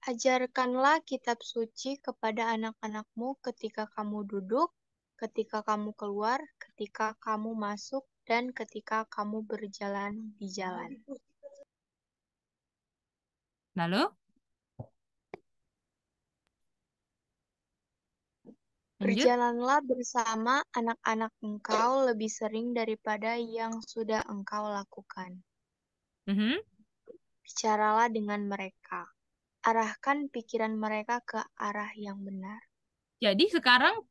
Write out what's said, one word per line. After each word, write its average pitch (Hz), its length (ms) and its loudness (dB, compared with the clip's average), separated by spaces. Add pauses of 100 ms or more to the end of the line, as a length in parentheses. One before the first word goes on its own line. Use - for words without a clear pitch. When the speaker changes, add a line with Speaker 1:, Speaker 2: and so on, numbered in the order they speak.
Speaker 1:
Ajarkanlah 254 960 4
kitab 240 400 -2
suci 247 560 -6
kepada 226 560 -2
anak-anakmu 220 880 -6
ketika 220 480 -6
kamu 208 320 -4
duduk, 202 480 0 (480)
ketika 220 400 -4
kamu 214 320 -2
keluar, 208 480 -2 (160)
ketika - 640 -6
kamu 220 320 -2
masuk, 214 560 -6 (200)
dan 240 240 2
ketika 220 560 -4
kamu 208 320 -4
berjalan 208 960 -6
di 196 160 -10
jalan. 185 480 -8 (2750)
Speaker 2:
Lalu? 180 320 2
Lanjut. 427 80 -2 (4000)
Speaker 1:
Berjalanlah 240 840 4
bersama 240 760 2 (140)
anak-anak 226 680 0
engkau 220 640 2
lebih 220 240 2
sering 226 460 -4
daripada 220 640 -2
yang 226 420 -4
sudah 220 480 -2
engkau 208 380 -4
lakukan. 196 720 -8 (880)
Speaker 2:
Mhm. 214 320 2 (880)
Speaker 1:
Bicaralah 214 640 2
dengan 208 320 -2
mereka. 190 640 -8 (560)
Arahkan 226 640 2
pikiran 220 480 -2
mereka 214 480 -2
ke 220 160 -6 (160)
arah 208 400 -4
yang 202 240 -8
benar. 196 400 -10 (640)
Speaker 2:
Jadi 208 240 6
sekarang 320 640 6